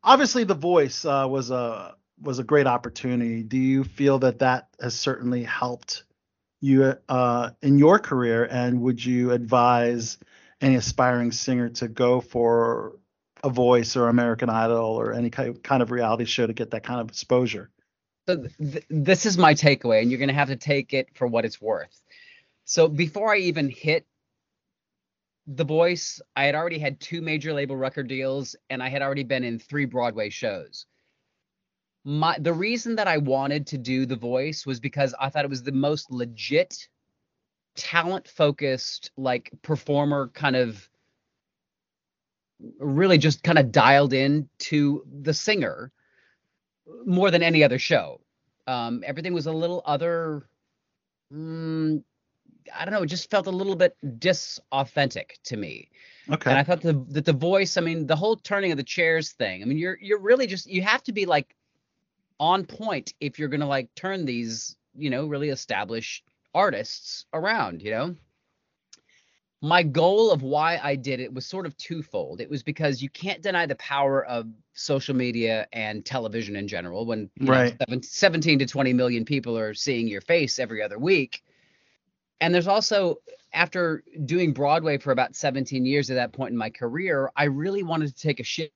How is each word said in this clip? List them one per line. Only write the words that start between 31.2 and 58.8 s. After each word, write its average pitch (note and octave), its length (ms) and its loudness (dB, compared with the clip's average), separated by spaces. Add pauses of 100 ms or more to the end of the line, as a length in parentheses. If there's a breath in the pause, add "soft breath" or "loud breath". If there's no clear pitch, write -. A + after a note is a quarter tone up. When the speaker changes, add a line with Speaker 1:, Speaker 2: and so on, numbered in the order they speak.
Speaker 2:
My, D3+ 360 0
the E3 120 0
reason A3+ 440 -4
that G3+ 120 0
I D#3+ 100 2
wanted C#3 500 0
to D3 100 -8
do C3 280 -2
The B2+ 100 -4
Voice B2+ 500 -4
was B2+ 140 -6
because C3+ 400 -2
I C3+ 80 -2
thought D3 160 -2
it C#3 60 -4
was B2+ 120 -6
the C3+ 100 -6
most D3 380 0
legit, B2 800 -4 (880)
talent-focused, D3+ 1400 -2
like, B2+ 340 -4 (120)
performer C#3+ 640 -2
kind C3+ 280 -2
of, A2+ 320 -2 (1900)
really D#3+ 400 4
just D3 240 2
kinda D#3+ 200 6
dialed C3 520 6
in C#3 340 2 (100)
to D3 460 0 (180)
the D3+ 120 -2
singer C3 580 -2 (1120)
more F#3 260 4
than E3+ 120 4
any D#3+ 200 6
other C3 160 4
show. F#2+ 420 -2 (460)
Um, A#2+ 400 -6
everything E3 280 -6
was D#3 120 -4
a D#3+ 60 -4
little E3+ 320 -4
other, D#3+ 640 -4 (840)
mm, D#3+ 680 -4 (720)
I D3+ 100 -8
don't G3 100 -6
know, G3+ 80 0
it E3 60 -2
just F3 220 -8
felt F#3+ 160 0
a F#3+ 40 -4
little F#3+ 260 -2
bit F3 200 4 (220)
disauthentic - 1300 -2
to A#2+ 120 -10
me. D2 340 -10 (400 soft breath)
Speaker 1:
Okay. C#3+ 200 0
Speaker 2:
And C3 80 6
I C#3+ 60 4
thought E3+ 160 0
the, E3 140 2 (160)
that D3+ 140 -4
The E3 80 2
Voice, F3+ 440 2
I F3+ 40 2
mean, E3 260 -2
the D#3 100 2
whole G#3+ 200 0
turning G3 360 -2
of C#3 60 -2
the C3+ 60 -6